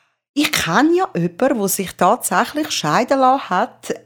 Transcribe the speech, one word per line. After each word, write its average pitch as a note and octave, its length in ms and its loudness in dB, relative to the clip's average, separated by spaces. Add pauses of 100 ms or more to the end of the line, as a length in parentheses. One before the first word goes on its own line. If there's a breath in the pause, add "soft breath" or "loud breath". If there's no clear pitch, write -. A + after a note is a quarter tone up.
(360 loud breath)
Ich D4+ 160 0
kenne C#4+ 460 2
ja F#4 180 0
jemanden, G3 440 0
der G3 80 0
sich F#3 280 -6
tatsächlich A#3 760 0
scheiden A3 480 0
lassen C4 300 2
hat, - 440 -4 (120)